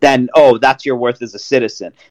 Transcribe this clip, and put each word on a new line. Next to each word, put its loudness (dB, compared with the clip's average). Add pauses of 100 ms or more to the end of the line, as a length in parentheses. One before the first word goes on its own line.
then, 2
oh, 4
that's -2
your -4
worth -4
as -14
a -16
citizen. -6 (180)